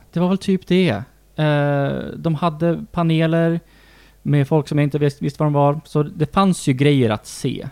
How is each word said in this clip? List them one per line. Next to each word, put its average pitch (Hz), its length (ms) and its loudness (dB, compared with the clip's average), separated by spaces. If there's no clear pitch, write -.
det 165 60 -2
var 175 100 2
väl 190 80 0
typ 190 300 -2
det. 180 220 4
Eh, 143 540 0
de 160 200 -2
hade 160 560 -2
paneler 165 680 0
med 143 260 2
folk 156 200 0
som 156 100 -2
jag 147 60 2
inte 147 160 -2
visst, 143 220 -2
visste 151 220 -6
vad - 20 2
de 151 80 0
var. 143 320 2
Så 151 180 -2
det 151 300 -4
fanns 196 340 0
ju 143 60 2
grejer 135 360 2
att 107 180 -4
se. - 440 -8